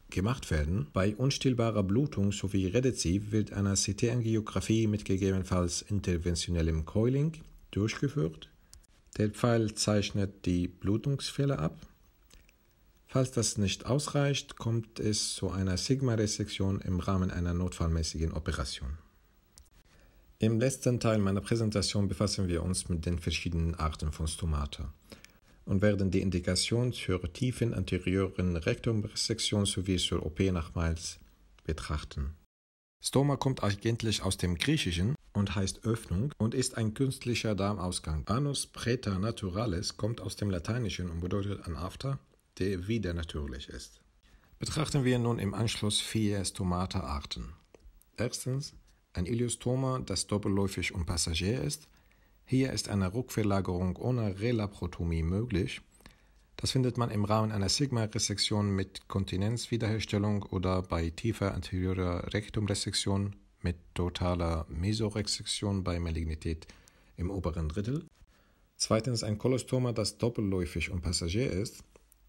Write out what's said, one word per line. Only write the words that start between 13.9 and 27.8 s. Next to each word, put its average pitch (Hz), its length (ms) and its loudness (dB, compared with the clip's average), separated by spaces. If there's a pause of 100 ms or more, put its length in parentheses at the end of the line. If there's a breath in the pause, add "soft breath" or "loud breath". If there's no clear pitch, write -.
kommt 117 440 -2
es - 340 0
zu 95 160 -2
einer 95 280 0
Sigma-Resektion 107 1040 0
im 92 180 0
Rahmen 92 300 2
einer 87 240 -2
notfallmäßigen 82 800 0
Operation. 78 640 -4 (1400 soft breath)
Im 110 220 4
letzten 127 400 2
Teil 113 160 4
meiner 98 240 2
Präsentation 104 680 2
befassen 95 380 0
wir 85 160 0
uns 90 280 -2
mit 82 160 -2
den 87 120 0
verschiedenen 82 560 0
Arten 78 380 -2
von 80 160 -4
Stomata 71 640 -4 (720 loud breath)
und 98 160 2
werden 101 300 4
die 92 100 4
Indikation 95 720 0
zur - 400 -2
tiefen 120 400 0
anterioren 92 840 0